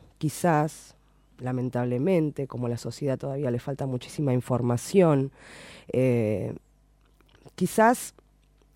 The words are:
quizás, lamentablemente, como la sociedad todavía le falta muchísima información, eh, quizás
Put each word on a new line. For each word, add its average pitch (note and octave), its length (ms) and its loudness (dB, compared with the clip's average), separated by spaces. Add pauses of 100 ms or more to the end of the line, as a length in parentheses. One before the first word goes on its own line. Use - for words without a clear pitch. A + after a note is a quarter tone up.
(180)
quizás, D#3 760 0 (440)
lamentablemente, B2+ 1080 -2
como B2 220 -6
la A#2+ 80 -2
sociedad C3 420 -4
todavía C#3 320 -4
le A#2+ 100 -2
falta C#3 260 -6
muchísima C3 480 -2
información, C3 960 2 (640)
eh, A#2 600 0 (1000)
quizás A3 600 2 (600)